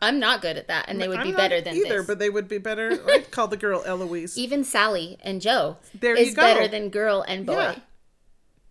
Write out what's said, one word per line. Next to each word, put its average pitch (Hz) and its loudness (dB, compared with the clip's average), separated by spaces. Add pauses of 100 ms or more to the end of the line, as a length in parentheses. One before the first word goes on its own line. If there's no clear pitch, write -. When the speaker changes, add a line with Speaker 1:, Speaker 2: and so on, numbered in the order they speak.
Speaker 1:
I'm 247 2
not 226 2
good 160 -2
at - -10
that, 160 -2
and 196 -4
they 185 0
would 185 -2
Speaker 2:
I'm 247 -4
Speaker 1:
be - -2
Speaker 2:
not - -2
Speaker 1:
better 180 4
than 170 -4
Speaker 2:
either, 233 2
Speaker 1:
this. 180 -2
Speaker 2:
but 202 -2
they 208 0
would 202 -2
be 208 -4
better. 220 -2
Speaker 1:
<laughs> - 2
Speaker 2:
I'd - 4
call 226 0
the 196 -6
girl 196 -2
Eloise. 180 -6
Speaker 1:
Even 254 -2
Sally 202 0
and 190 -6
Joe 185 2 (220)
Speaker 2:
There 240 2
Speaker 1:
is 240 -2
Speaker 2:
you 214 -6
go. 302 4
Speaker 1:
better 233 6
than 208 -6
girl 208 0
and 190 -6
boy. - -2
Speaker 2:
Yeah. 349 0 (960)